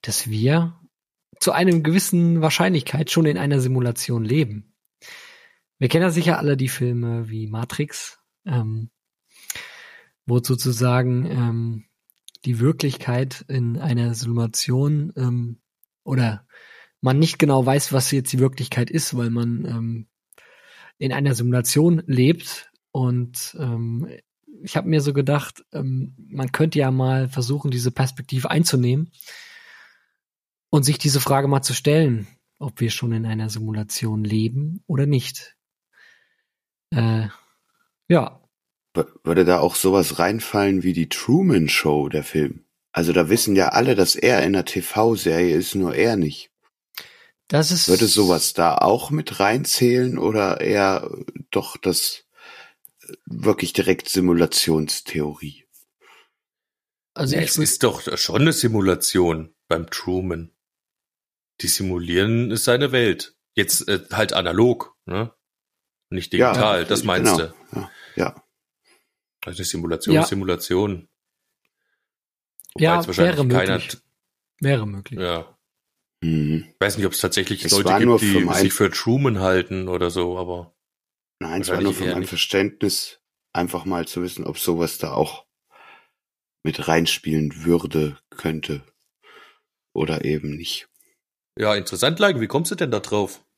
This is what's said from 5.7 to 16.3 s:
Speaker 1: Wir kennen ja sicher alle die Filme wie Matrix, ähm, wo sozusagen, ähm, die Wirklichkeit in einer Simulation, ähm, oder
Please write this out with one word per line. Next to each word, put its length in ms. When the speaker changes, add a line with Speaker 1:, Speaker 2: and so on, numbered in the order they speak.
Speaker 1:
Wir 100
kennen 140
ja 80
sicher 280
alle 180
die 120
Filme 640
wie 160
Matrix, 720
ähm, 460
wo 120
sozusagen, 880
ähm, 580
die 140
Wirklichkeit 920
in 300
einer 360
Simulation, 1000
ähm, 440
oder 420